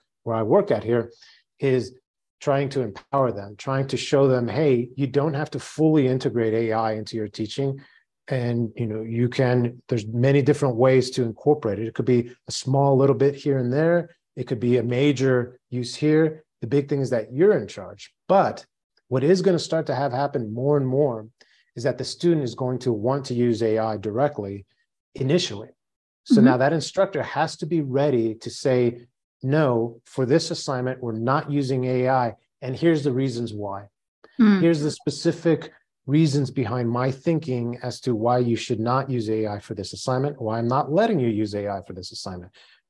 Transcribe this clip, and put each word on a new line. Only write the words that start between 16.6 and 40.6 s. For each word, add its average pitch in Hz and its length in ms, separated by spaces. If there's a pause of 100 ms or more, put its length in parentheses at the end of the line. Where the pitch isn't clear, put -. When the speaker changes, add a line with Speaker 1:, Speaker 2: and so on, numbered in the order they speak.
Speaker 1:
big 143 220
thing 143 100
is 135 120
that 117 200
you're 175 260
in 107 100
charge. - 460 (140)
But 175 380 (420)
what 127 160
is 180 180
gonna 170 180
start 160 260
to 131 100
have 135 160
happen 123 420
more 135 220
and 139 100
more 127 420 (500)
is 120 60
that 123 140
the 127 60
student 165 400
is 117 100
going 127 260
to 123 120
want 127 360
to 123 60
use 120 300
A 110 160
I 110 160
directly 101 680 (500)
initially. 131 540 (560)
So 269 100
Speaker 2:
Mm-hmm. 214 100
Speaker 1:
now 127 120
that 139 160
instructor 165 500
has 160 340
to 180 80
be 165 140
ready 127 560
to 113 140
say, 123 580 (340)
"No, 127 640
for - 220
this 156 260
assignment, 127 500
we're 117 120
not 131 360
using 135 360
A 127 240
I, 123 260 (260)
and 127 140
here's 156 300
the 135 80
reasons 120 400
why." 101 320 (520)
Speaker 2:
Mm. 208 220
Speaker 1:
Here's 165 220
the 147 100
specific - 800 (340)
reasons 143 460
behind 120 380
my 123 220
thinking 123 720
as 120 180
to 123 140
why 120 240
you 120 160
should 110 240
not 127 300
use 117 200
A 110 180
I 104 120
for - 140
this 98 200
assignment, 131 480
why 110 160
I'm 117 100